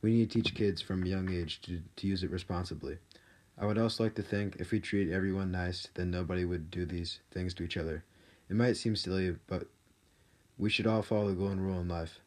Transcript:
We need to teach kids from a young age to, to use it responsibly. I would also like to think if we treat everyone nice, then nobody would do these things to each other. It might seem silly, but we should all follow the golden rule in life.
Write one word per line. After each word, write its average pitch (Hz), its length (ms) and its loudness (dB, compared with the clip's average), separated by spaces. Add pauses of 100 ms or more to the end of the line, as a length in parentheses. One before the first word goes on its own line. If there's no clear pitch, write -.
We 110 120 4
need 113 180 4
to 113 100 2
teach - 140 -2
kids 101 260 0
from 92 220 -2
a 90 40 0
young 95 240 0
age 87 320 -4
to, 87 180 -6 (160)
to 98 100 -2
use 95 160 0
it 92 80 -2
responsibly. 87 680 -4 (600)
I 101 80 -2
would 104 100 2
also 113 260 2
like 110 120 0
to 107 80 -2
think 101 340 -2
if - 140 -4
we 107 80 4
treat 101 320 0
everyone 95 400 0
nice, 90 420 -2
then 90 160 -2
nobody 90 360 0
would 87 260 -4
do 90 140 -2
these 85 340 -6 (120)
things 90 240 -4
to 85 80 -4
each 85 140 -4
other. 80 260 -2 (460)
It 98 60 -2
might 117 220 4
seem 113 180 0
silly, 92 400 0 (100)
but - 220 -4 (880)
we 104 140 2
should 113 160 2
all 110 160 4
follow 104 240 2
the 98 80 2
golden 98 240 0
rule 95 200 0
in 87 80 -2
life. 85 400 -4